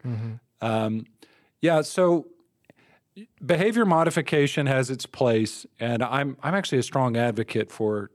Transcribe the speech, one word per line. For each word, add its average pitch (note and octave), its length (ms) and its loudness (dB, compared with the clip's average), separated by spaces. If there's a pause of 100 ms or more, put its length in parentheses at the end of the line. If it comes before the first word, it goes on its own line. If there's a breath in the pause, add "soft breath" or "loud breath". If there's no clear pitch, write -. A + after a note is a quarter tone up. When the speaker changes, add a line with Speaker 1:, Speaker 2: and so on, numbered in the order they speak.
Speaker 1:
Mm-hmm. A2+ 280 -6 (280)
Speaker 2:
Um, A2 440 -2 (560 soft breath)
yeah, D#3 200 4
so F3 460 2 (1200 soft breath)
behavior G#3 400 2
modification D#3+ 840 2
has C3 220 2
its C3 160 -8
place, A2+ 600 0 (140)
and A#2 240 -2
I'm, C3 400 -2
I'm D#3+ 100 -2
actually F3 260 0
a A#2 40 2
strong B2+ 340 0
advocate A2+ 540 -2
for G#2+ 440 -4